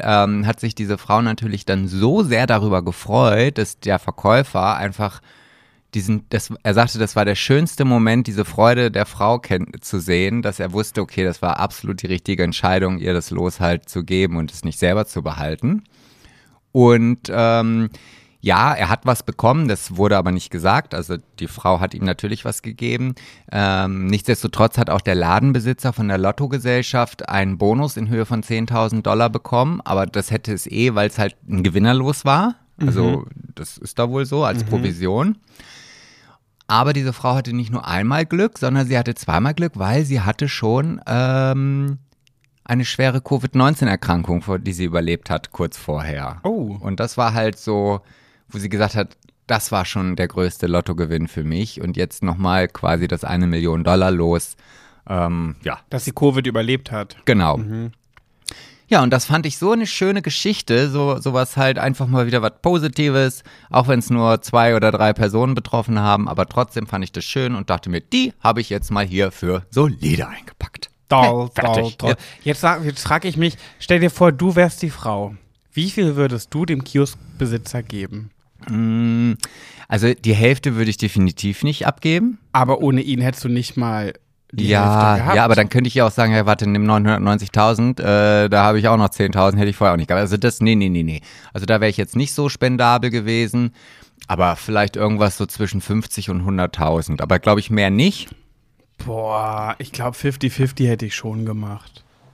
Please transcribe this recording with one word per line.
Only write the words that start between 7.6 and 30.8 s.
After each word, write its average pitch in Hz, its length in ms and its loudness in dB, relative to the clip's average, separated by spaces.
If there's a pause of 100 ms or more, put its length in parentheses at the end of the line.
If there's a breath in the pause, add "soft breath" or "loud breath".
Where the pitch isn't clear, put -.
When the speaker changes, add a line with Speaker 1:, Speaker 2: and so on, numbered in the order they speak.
Speaker 1:
Moment, 117 440 2
diese 104 180 -2
Freude 120 460 2
der 101 160 -2
Frau 110 320 0
kenn-, 92 320 -4 (100)
zu - 180 -6
sehen, 92 440 0
dass 104 180 -6
er 90 100 -4
wusste, 104 300 -4
okay, 92 240 -4
das 87 160 -4
war 87 180 -2
absolut 98 440 -6
die 90 40 -6
richtige 90 360 -2
Entscheidung, 92 560 0
ihr 90 140 -2
das 87 180 -4
Los 90 280 -4
halt 87 300 0
zu 90 160 -6
geben 92 320 0
und 78 140 -4
es - 120 -14
nicht 82 160 -6
selber 92 280 2
zu 82 160 -8
behalten. 78 600 -4 (880 soft breath)
Und, 120 640 4
ähm, 113 560 2 (520 loud breath)
ja, 107 320 4
er 98 140 0
hat 107 180 -2
was 127 180 0
bekommen, 139 440 0
das 98 300 -4
wurde 101 180 2
aber 92 160 2
nicht 90 200 -4
gesagt, 95 420 -2
also 85 240 -6 (220)
die - 80 -8
Frau 90 340 0
hat 92 120 -4
ihm - 120 -4
natürlich 101 400 -6
was 113 160 -6
gegeben. 120 540 -6 (360 loud breath)
Ähm, 95 560 0
nichtsdestotrotz 104 680 0
hat 117 120 0
auch 95 120 0
der 95 140 0
Ladenbesitzer 117 760 0
von 110 160 -4
der 98 120 0
Lottogesellschaft 123 1080 -2
einen 95 300 0
Bonus 123 400 0
in 110 100 -4
Höhe 113 180 -2
von 113 180 -2
zehntausend 113 640 -2
Dollar 110 220 2
bekommen, 127 540 -2
aber 98 220 0
das 95 260 -4
hätte 110 220 -4
es 92 140 -8
eh, 120 280 0